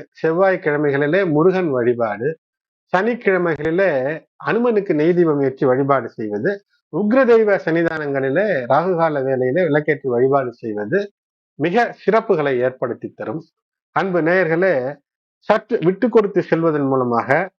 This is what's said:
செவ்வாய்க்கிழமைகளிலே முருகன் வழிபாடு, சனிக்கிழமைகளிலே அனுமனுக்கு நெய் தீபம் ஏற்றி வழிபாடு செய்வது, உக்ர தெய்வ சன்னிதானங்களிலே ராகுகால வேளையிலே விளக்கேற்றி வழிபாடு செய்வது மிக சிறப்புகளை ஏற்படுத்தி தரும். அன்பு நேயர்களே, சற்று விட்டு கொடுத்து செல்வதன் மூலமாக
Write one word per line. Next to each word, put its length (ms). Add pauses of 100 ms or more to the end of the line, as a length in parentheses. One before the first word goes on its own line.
(160)
செவ்வாய்க்கிழமைகளிலே 1120
முருகன் 440
வழிபாடு, 560 (680)
சனிக்கிழமைகளிலே 960 (520)
அனுமனுக்கு 520
நெய் 220
தீபம் 280
ஏற்றி 220
வழிபாடு 440
செய்வது, 420 (420)
உக்ர 320
தெய்வ 320
சன்னிதானங்களிலே 880 (200)
ராகுகால 560
வேளையிலே 420
விளக்கேற்றி 460
வழிபாடு 440
செய்வது 460 (600)
மிக 240 (120)
சிறப்புகளை 640
ஏற்படுத்தி 500
தரும். 320 (540)
அன்பு 260
நேயர்களே, 520 (760)
சற்று 300
விட்டு 300
கொடுத்து 340
செல்வதன் 440
மூலமாக 420 (300)